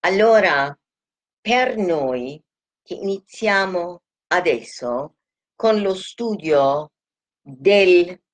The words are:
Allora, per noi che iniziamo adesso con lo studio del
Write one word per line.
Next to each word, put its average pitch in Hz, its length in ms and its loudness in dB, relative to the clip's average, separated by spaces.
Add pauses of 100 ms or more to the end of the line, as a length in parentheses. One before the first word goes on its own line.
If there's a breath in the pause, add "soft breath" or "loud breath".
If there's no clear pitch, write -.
Allora, 185 760 2 (640)
per 247 360 -2
noi 143 680 -4 (400)
che - 120 -12
iniziamo 190 1080 -4 (260)
adesso 135 880 -4 (380)
con 220 260 0
lo 196 140 -2
studio 151 960 -2 (480)
del 180 800 2 (140)